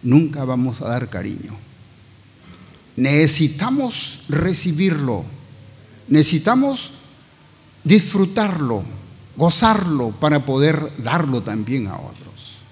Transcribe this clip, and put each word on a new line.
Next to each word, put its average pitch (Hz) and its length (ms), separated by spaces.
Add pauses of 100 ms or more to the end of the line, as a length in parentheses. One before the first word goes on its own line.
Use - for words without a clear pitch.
nunca 143 420
vamos 127 360
a - 80
dar 120 200
cariño. - 480 (1400)
Necesitamos 156 1300
recibirlo, 156 960 (840)
necesitamos 208 840 (960)
disfrutarlo, 185 960 (540)
gozarlo 170 720
para 147 340
poder 143 540
darlo 131 420
también 107 460
a 95 100
otros. - 600 (140)